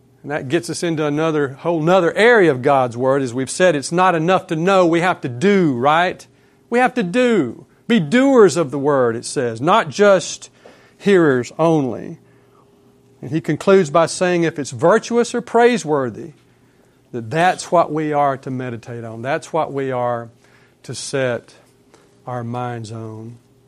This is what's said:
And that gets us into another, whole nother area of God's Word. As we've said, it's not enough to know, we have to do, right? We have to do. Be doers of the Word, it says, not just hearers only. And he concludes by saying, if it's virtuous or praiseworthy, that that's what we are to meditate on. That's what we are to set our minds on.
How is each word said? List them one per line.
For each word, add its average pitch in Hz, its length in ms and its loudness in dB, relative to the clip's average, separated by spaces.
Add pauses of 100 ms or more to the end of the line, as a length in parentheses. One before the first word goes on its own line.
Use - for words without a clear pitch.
(260)
And 139 60 -10
that 147 180 -6
gets 165 220 -2
us 147 100 -10
into 160 240 -4
another, 147 440 -2
whole 160 320 -4
nother 175 320 4
area 208 360 4
of 127 140 0
God's 127 340 2
Word. 131 240 0
As 127 100 -4
we've 127 160 -6
said, 180 280 2
it's 135 160 -8
not 180 240 2
enough 175 320 0
to 170 80 -4
know, 180 320 2
we 165 140 2
have 175 200 -2
to 147 80 -6
do, 160 460 2
right? 151 500 0 (420)
We 240 120 -2
have 247 160 0
to 247 80 -2
do. 185 640 -2 (200)
Be 233 120 2
doers 214 580 4
of 156 140 -2
the 143 80 -6
Word, 131 360 2
it 123 80 -8
says, 117 380 -4
not 180 280 2
just 196 600 2 (480)
hearers 156 640 2
only. 156 580 0 (1040)
And 131 80 -12
he 156 100 -4
concludes 165 520 2
by 165 160 2
saying, 180 380 0
if 160 120 -2
it's 143 140 -8
virtuous 220 640 0
or 240 60 -4
praiseworthy, 151 920 0 (800)
that 113 180 -10
that's 165 420 -2
what 170 220 2
we 151 180 -4
are 143 240 0
to 131 140 -12
meditate 120 540 -10
on. 113 180 -14
That's 143 320 -6
what 151 180 -4
we 139 200 -6
are 120 380 -4 (520)
to 123 140 -14
set 131 580 -6 (720)
our 123 180 -8
minds 120 480 -8
on. 113 460 -16 (300)